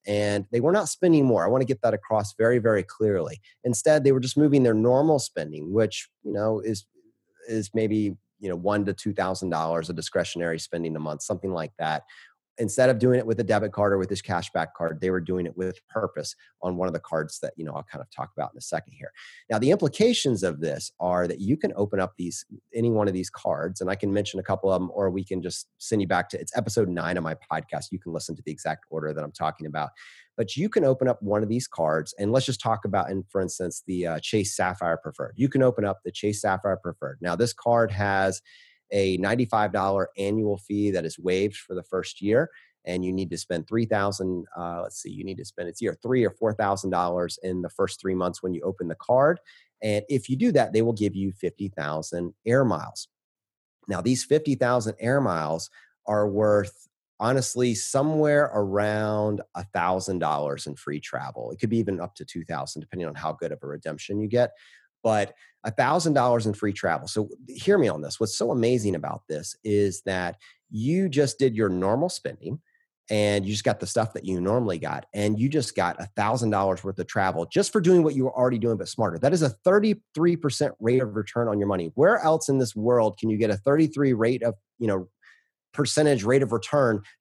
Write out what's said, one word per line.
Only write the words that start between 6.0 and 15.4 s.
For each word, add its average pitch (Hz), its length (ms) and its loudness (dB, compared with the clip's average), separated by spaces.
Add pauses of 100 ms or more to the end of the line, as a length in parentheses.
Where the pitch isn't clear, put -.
you 101 80 -6
know, 107 260 0
is, 101 280 -4 (600)
is 110 260 -4
maybe, 107 440 0 (240)
you 101 80 -8
know, 90 80 -4
one 101 300 0
to 101 60 -2
two 101 200 -6
thousand 95 380 -2
dollars 82 380 -2
of 87 60 -6
discretionary 85 640 -4
spending 82 380 -6
a 78 40 -8
month, 76 220 -8
something 95 300 -6
like 82 260 -6
that. 78 240 -4 (560)
Instead 123 320 2
of 120 80 0
doing 123 200 4
it 113 80 -2
with 113 140 0
a 117 40 -2
debit 104 280 0
card 104 180 2
or 98 60 4
with 95 140 0
this 95 100 -2
cashback 85 560 -4
card, 82 240 -4
they 92 80 0
were 92 120 2
doing 90 260 -2